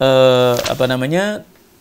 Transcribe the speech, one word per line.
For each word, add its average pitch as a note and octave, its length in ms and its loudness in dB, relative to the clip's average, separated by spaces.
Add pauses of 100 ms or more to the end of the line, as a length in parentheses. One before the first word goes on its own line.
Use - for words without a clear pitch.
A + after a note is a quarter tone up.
eh, B2+ 560 2
apa B2+ 320 -4
namanya, E3 560 -4 (340)